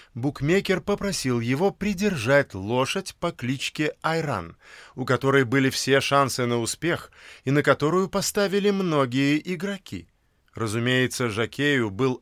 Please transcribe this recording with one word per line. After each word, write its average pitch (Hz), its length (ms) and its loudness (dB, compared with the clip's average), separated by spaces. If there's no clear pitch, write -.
букмекер 160 680 0
попросил 196 580 -2
его 135 320 0
придержать 175 840 0
лошадь 123 640 -2
по 170 100 -2
кличке 143 720 -4
Айран, 147 540 -2
у 127 80 -6
которой 135 400 4
были 131 260 2
все 135 300 2
шансы 131 460 2
на 120 120 0
успех 127 540 -4
и 131 80 0
на 147 100 4
которую 156 460 2
поставили 202 600 0
многие 147 720 2
игроки. 175 540 -10
Разумеется, 120 760 0
жокею 117 640 0
был 123 320 -2